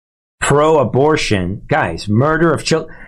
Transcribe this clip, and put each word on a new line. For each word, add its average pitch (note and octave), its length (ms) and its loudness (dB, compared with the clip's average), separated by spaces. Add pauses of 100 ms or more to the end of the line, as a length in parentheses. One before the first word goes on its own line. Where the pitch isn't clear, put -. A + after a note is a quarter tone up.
(420)
pro-abortion, C3+ 1300 0
guys, G2+ 420 -2
murder D#3 440 2
of B2 120 -4
chil-, - 240 -2 (200)